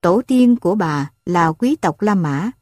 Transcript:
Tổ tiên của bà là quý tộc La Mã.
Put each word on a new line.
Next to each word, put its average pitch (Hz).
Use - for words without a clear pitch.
Tổ 185
tiên 247
của 190
bà 147
là 170
quý 247
tộc 165
La 208
Mã. 165